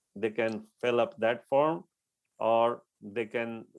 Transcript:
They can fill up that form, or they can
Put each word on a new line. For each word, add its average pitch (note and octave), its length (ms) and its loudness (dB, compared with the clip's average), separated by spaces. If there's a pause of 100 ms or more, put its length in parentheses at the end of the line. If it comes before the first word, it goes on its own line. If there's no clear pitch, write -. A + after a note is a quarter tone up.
(160)
They G#2+ 140 -2
can A2 340 -4 (160)
fill A#2+ 200 2
up A2+ 200 0
that A#2 280 0
form, D#3 360 2 (560)
or A#2 440 2 (180)
they G#2+ 240 -6
can A#2 400 -6 (140)